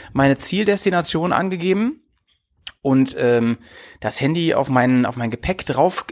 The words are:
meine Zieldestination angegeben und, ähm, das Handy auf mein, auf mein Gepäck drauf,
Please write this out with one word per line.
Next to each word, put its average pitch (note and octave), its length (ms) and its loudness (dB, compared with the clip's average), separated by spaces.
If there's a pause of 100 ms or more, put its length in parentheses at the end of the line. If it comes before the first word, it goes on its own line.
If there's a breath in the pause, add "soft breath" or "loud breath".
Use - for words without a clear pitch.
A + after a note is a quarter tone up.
(120)
meine C3+ 260 2
Zieldestination F3+ 920 0
angegeben F#3+ 720 -2 (800)
und, C3 360 2
ähm, A#2 400 2 (420 loud breath)
das - 200 -6
Handy D#3+ 340 0
auf C3 140 0
mein, B2+ 360 2
auf A2+ 120 -2
mein A#2+ 140 -4
Gepäck - 360 -6
drauf, D3 460 0